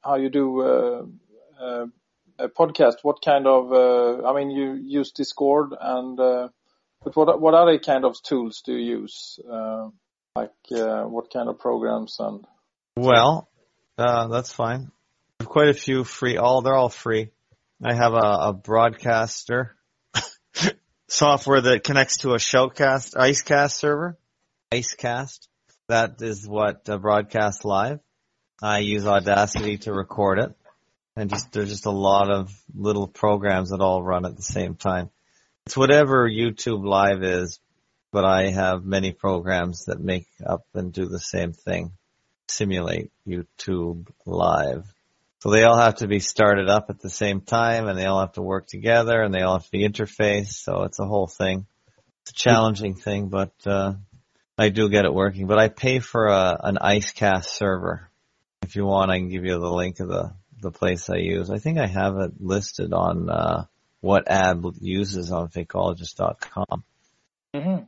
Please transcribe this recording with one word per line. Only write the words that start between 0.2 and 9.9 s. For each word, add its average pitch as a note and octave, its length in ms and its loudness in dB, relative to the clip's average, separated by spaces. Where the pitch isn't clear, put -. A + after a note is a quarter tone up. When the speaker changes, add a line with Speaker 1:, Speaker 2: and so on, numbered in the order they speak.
Speaker 1:
do, C3 320 0
uh, B2 420 0
uh, B2 240 -8
a B2+ 80 -6
podcast, D#3 540 2
what D3 220 -2
kind C#3 220 2
of, C3 280 4
uh, B2 540 4
I C3 100 2
mean, C#3 140 -2
you C3+ 220 -4
use C3+ 120 -4
Discord C#3+ 680 0
and, B2+ 400 -6
uh, B2 280 2
but C3+ 120 -10
what, D#3 260 4
what D#3+ 120 6
other E3 260 8
kind C3+ 260 0
of A#2+ 180 2
tools A#2 420 -4
do B2+ 80 -4
you A#2 280 -4
use? - 420 -16
Uh, A2 460 -8